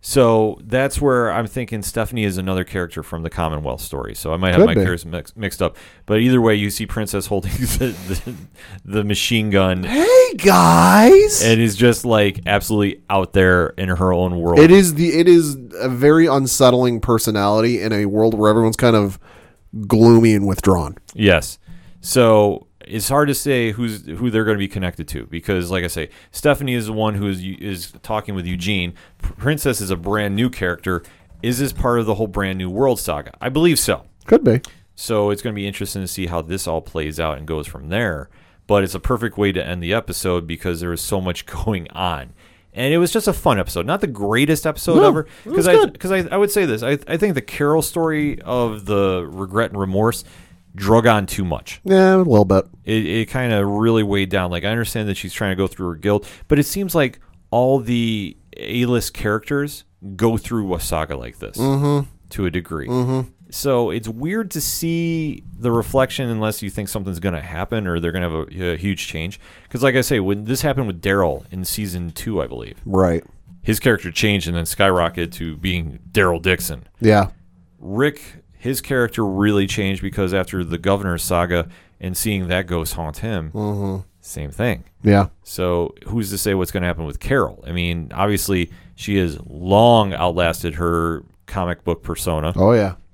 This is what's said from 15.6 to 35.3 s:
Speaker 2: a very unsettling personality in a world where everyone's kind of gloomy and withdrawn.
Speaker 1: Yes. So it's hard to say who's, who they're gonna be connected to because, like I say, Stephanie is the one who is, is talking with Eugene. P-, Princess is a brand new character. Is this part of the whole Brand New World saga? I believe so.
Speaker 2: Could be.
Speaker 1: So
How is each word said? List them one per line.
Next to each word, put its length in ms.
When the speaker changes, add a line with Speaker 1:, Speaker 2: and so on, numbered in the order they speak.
Speaker 2:
a 100
very 380
unsettling 760
personality 800
in 100
a 140
world 300
where 160
everyone's 240
kind 200
of 220
gloomy 480
and 120
withdrawn. 500
Speaker 1:
Yes. 420
So 680
it's 280
hard 200
to 60
say 360
who's, 340
who 240
they're 160
gonna 140
be 80
connected 420
to 160
because, 460
like 120
I 40
say, 220
Stephanie 440
is 100
the 80
one 220
who 120
is, 140
is 500
talking 320
with 100
Eugene. 480
P-, 160
Princess 440
is 80
a 60
brand 400
new 140
character. 540
Is 180
this 140
part 260
of 60
the 100
whole 120
Brand 300
New 120
World 300
saga? 320
I 80
believe 300
so. 260
Speaker 2:
Could 180
be. 180
Speaker 1:
So 360